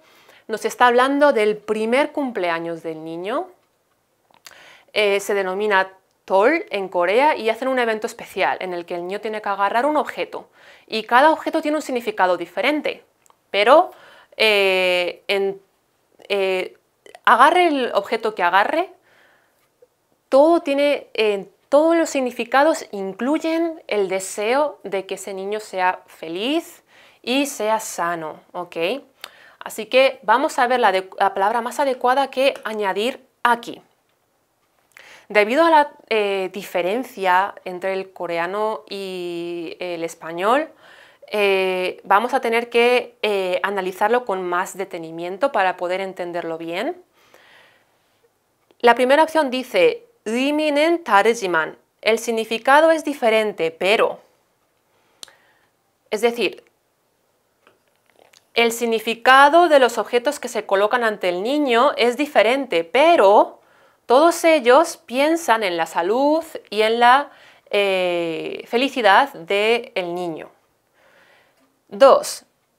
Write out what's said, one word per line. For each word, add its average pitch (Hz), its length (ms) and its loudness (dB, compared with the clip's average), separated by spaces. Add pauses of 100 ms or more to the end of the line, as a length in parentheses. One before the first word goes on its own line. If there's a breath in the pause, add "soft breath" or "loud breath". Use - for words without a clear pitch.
(460 soft breath)
Nos 220 180 -8
está 226 220 2
hablando 269 460 4
del 214 240 0
primer 226 560 -2
cumpleaños 170 680 -6
del 160 220 -10
niño. 190 440 -8 (1400 loud breath)
Eh, 202 280 0
se 202 140 -4
denomina 190 560 0 (340)
Tol 240 460 2
en 196 180 -6
Corea 202 480 0
y 220 140 -4
hacen 226 180 -4
un 262 100 -2
evento 226 280 -2
especial 180 540 -4
en 185 120 -8
el 175 140 -10
que 180 80 -10
el 175 120 -8
niño 196 140 -8
tiene 214 220 -8
que 214 60 -8
agarrar 202 380 0
un 302 100 0
objeto. 180 520 -8 (380 soft breath)
Y 220 160 -6
cada 262 300 4
objeto 311 280 -4
tiene 302 160 -2
un 302 60 -4
significado 208 540 -2
diferente, 208 680 -4 (460)
pero, 254 400 4 (460 loud breath)
eh, 185 880 0
en, 196 340 -4 (680)
eh, 190 480 -4 (480)
agarre 294 420 6
el 277 280 -2
objeto 220 400 -4
que 202 80 -6
agarre, 214 480 0 (1400 soft breath)
todo 320 320 6
tiene, 285 540 -2
eh, 202 340 -2 (200)
todos 320 280 4
los 330 140 2
significados 262 840 0
incluyen 320 960 -4
el 202 200 -2
deseo 208 760 -4
de 190 220 -6
que 190 80 -10
ese 196 200 -12
niño 196 240 -8
sea 185 480 -4
feliz 220 760 -8 (400 soft breath)
y 269 240 -2
sea 220 340 -4
sano, 170 600 -6 (120)
¿ok? 175 240 -12 (840 loud breath)
Así - 260 -12
que 262 360 2
vamos 247 360 0
a 254 80 2
ver 247 140 0
la 214 120 4
de-, 185 160 -2 (100)
la 196 160 0
palabra 208 260 0
más 233 200 -8
adecuada 262 500 0
que 269 240 0 (100)
añadir 208 600 -4 (180)
aquí. 233 400 -2 (1500 loud breath)
Debido 214 360 4
a 339 60 4
la, 294 220 4 (180)
eh, 196 420 -2
diferencia 190 1000 -2 (100)
entre 185 300 -6
el 190 180 -8
coreano 180 760 -4
y 175 880 -10
el 175 260 -8
español, 185 640 -4 (600 soft breath)
eh, 190 760 -2
vamos 220 300 0
a 262 60 0
tener 233 280 -2
que, 240 540 0
eh, 190 400 -2
analizarlo 202 640 -2
con 190 160 -4
más 180 340 -4
detenimiento 180 720 -6
para 190 280 0
poder 185 240 -4
entenderlo 175 560 -8
bien. 180 440 -8 (1800 soft breath)
La 240 140 6
primera 262 280 4
opción 311 280 0
dice, 208 560 0 (200)
"의미는 294 760 0
다르지만", 196 760 0 (240)
el 226 160 2
significado 233 720 2
es 320 140 0
diferente, 220 640 -2
pero... 190 500 0 (1900 loud breath)
Es 214 100 -6
decir, 233 420 -2 (1900)
el 233 180 2
significado 262 1000 4
de 294 80 6
los 240 180 2
objetos 240 420 -2
que 247 100 -10
se 214 180 -8
colocan 208 380 0
ante 202 260 -2
el 175 120 -4
niño 262 540 2
es 240 220 0
diferente, 247 640 0
pero 262 760 4 (440 soft breath)
todos 330 400 4
ellos 311 540 4
piensan 269 640 0
en 180 160 -2
la 165 80 0
salud 269 580 0 (240)
y 208 140 0
en 226 180 2
la, 262 300 4 (400 loud breath)
eh, 175 960 -2
felicidad 247 680 2
del 202 800 -2
niño. 170 360 -8 (1400 soft breath)
Dos, - 560 4 (340)